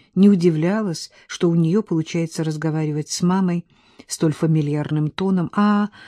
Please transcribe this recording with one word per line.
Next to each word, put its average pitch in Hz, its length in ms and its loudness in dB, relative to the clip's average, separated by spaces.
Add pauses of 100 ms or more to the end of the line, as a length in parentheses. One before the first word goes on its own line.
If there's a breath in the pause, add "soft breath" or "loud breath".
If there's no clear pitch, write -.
(160 soft breath)
не 190 120 6
удивлялась, 180 840 2 (160 soft breath)
что - 220 -2
у 170 60 2
нее 170 260 2
получается 165 640 -4
разговаривать 151 640 -4
с - 120 -8
мамой 180 440 0 (420 soft breath)
столь 160 260 -2
фамильярным 151 760 -2
тоном. 190 440 -2
"А 208 380 0 (160 loud breath)